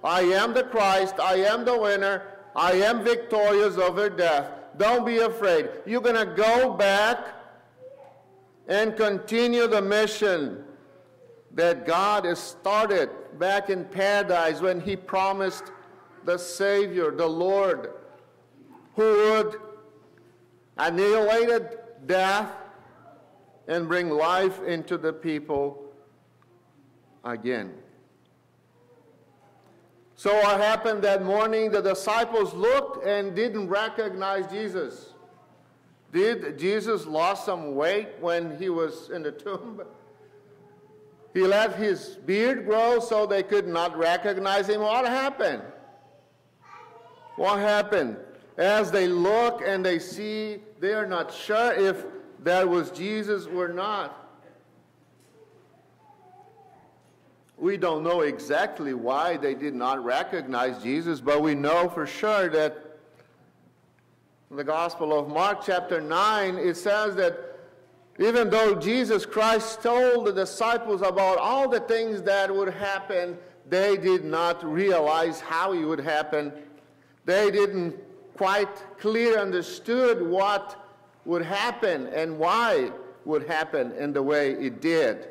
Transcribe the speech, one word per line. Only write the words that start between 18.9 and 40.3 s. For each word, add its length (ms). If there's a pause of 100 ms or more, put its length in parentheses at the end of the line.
who 80
would 580 (1160)
annihilate 1300
death 440 (1160)
and 200
bring 200
life 540
into 340
the 140
people 800 (1300)
again. 480 (2500)
So 180
what 280
happened 420
that 180
morning? 500
The 100
disciples 720
looked 520
and 300
didn't 320
recognize 840
Jesus. 640 (1000)
Did 440
Jesus 480
lost 400
some 300
weight 320 (140)
when 360
he 120
was 400
in 120
the 120
tomb? 480 (1500)